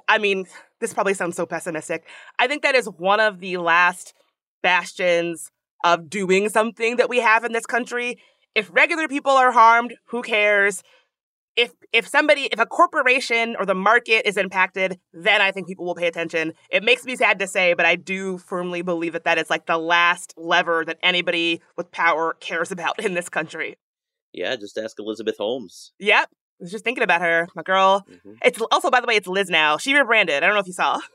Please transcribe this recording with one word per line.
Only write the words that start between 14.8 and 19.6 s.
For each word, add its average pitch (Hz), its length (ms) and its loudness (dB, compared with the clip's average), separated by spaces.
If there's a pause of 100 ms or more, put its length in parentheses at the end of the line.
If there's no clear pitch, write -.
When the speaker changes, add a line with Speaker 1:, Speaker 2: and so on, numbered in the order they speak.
Speaker 1:
then 202 280 2
I 196 120 2
think 185 160 -10
people 175 180 -10
will 175 80 -4
pay 170 140 -2
attention. 165 460 -4 (140)
It 190 140 -2
makes 233 220 0
me 254 100 -8
sad 208 240 0
to 190 80 -4
say, 185 280 2
but 170 120 2
I 175 80 4
do 190 440 -8
firmly 180 440 -8
believe 170 300 -4
that 165 120 -10
that 170 140 2
is, 160 100 -4
like, 165 180 -4